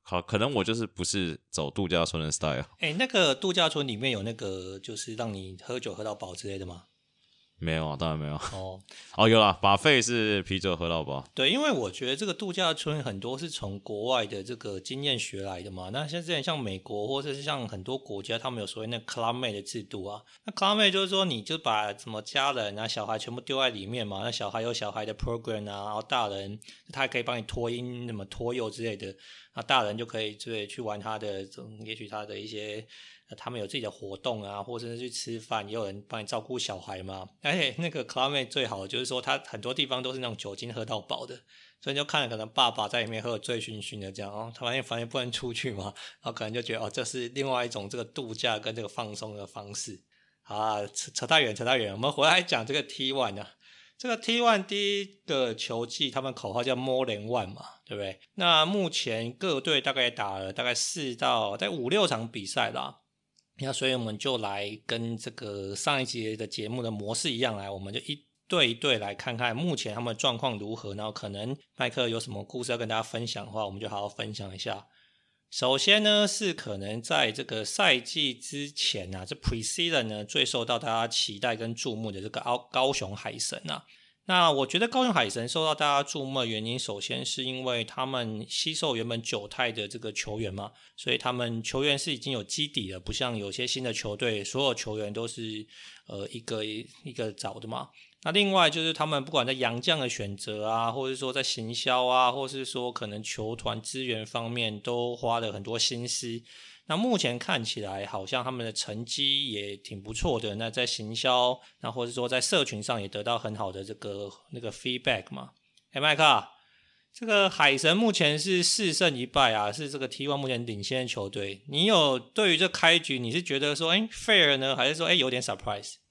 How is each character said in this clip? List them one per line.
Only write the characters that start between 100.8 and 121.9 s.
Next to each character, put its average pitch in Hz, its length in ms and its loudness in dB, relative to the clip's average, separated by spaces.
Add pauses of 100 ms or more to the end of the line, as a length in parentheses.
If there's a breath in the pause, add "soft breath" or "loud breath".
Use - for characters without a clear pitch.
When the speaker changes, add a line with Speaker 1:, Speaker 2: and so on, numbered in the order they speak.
Speaker 2:
或 131 160 -2
者 131 80 -2
说 127 160 -4
在 131 120 0
行 120 320 -2
销 127 320 4
啊， 127 260 6
或 135 160 -2
是 135 160 -6
说 123 260 -2
可 120 180 -6
能 104 140 -6
球 110 320 -4
团 113 280 -4
资 131 200 -6
源 113 220 -2
方 117 260 -4
面 113 300 -2
都 120 340 0
花 117 260 0
了 110 120 -2
很 101 100 -8
多 110 160 -4
心 120 300 0
思。 117 340 -4 (440 loud breath)
那 160 100 0
目 233 200 4
前 123 220 2
看 139 260 0
起 113 160 -4
来 98 240 -4
好 101 220 -6
像 123 180 0
他 127 60 -2
们 123 140 -4
的 110 80 -4
成 110 320 -4
绩 139 460 0
也 101 260 -6
挺 101 260 -12
不 104 100 -10
错 127 260 0
的， 104 180 -2
那 113 140 -4
在 123 160 0
行 113 280 -4
销， 123 440 4 (220 soft breath)
那 117 100 -4
或 120 140 -2
者 120 80 -6
说 120 160 -2
在 127 120 2
社 147 240 4
群 104 180 -6
上 117 180 0
也 98 80 -6
得 104 140 -6
到 117 160 2
很 107 180 -4
好 101 160 -4
的 98 100 -8
这 104 120 -8
个， 101 360 -8 (200)
那 120 100 -10
个 113 100 -6
feedback 123 600 -2
嘛。 65 200 -12 (420)
哎， 139 80 -2
麦 151 140 6
克 147 80 4
啊， 135 280 8 (640 soft breath)
这 - 120 -12
个 202 240 6
海 143 300 6
神 156 180 6
目 220 160 6
前 151 260 4
是 180 240 2
四 185 300 4
胜 156 240 4
一 123 80 0
败 123 300 6
啊， 104 180 2
是 151 160 -6
这 139 100 -6
个 135 80 -2
T 135 220 -4
one 143 80 2
目 139 100 -2
前 120 200 -2
领 104 180 -4
先 131 180 0
的 123 60 -4
球 101 200 -4
队。 101 400 -6
你 147 180 2
有 156 320 8